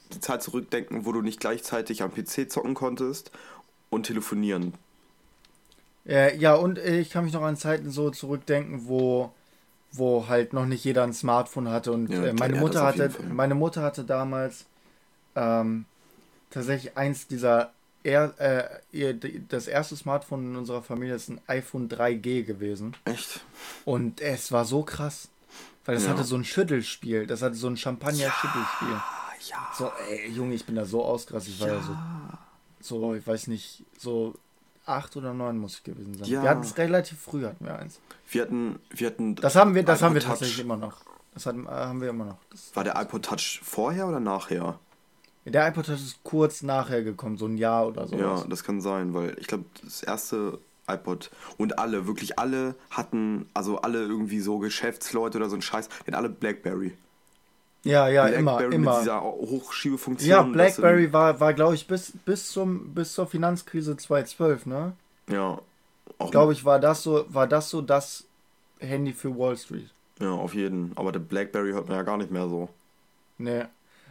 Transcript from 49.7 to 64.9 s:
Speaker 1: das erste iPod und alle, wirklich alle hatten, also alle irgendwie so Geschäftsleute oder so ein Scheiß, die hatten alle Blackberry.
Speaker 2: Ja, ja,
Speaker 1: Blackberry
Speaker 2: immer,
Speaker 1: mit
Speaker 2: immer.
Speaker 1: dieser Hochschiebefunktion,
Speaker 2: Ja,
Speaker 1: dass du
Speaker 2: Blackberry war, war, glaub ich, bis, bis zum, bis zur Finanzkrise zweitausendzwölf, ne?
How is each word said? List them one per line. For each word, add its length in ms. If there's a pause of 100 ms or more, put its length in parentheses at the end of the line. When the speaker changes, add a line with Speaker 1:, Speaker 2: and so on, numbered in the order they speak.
Speaker 1:
das 200
erste 560 (280)
iPod 440 (280)
und 200
alle, 280
wirklich 320
alle 360 (160)
hatten, 640
also 260
alle 200
irgendwie 400
so 180
Geschäftsleute 800
oder 120
so 60
ein 60
Scheiß, 260
die 60 (120)
hatten 80
alle 140
Blackberry. 640 (920)
Speaker 2:
Ja, 240
ja, 180
Speaker 1:
Blackberry 140
Speaker 2:
immer, 200
Speaker 1:
mit 140
Speaker 2:
immer. 240
Speaker 1:
dieser 240
Hochschiebefunktion, 1080
Speaker 2:
Ja, 140
Speaker 1:
dass 40
du 60
Speaker 2:
Blackberry 600
war, 260
war, 140
glaub 180
ich, 140
bis, 260 (140)
bis 240
zum, 420
bis 220
zur 120
Finanzkrise 720
zweitausendzwölf, 720
ne? 260 (380)